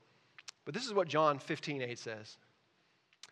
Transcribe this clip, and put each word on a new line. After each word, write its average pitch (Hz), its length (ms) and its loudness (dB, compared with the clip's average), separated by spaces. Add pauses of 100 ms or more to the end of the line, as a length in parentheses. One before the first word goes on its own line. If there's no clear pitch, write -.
(640)
but 147 80 -6
this 247 140 -4
is 220 60 -4
what 190 140 4
John 147 300 6
fifteen 143 460 -4
eight 120 160 -6
says. 110 380 -10 (960)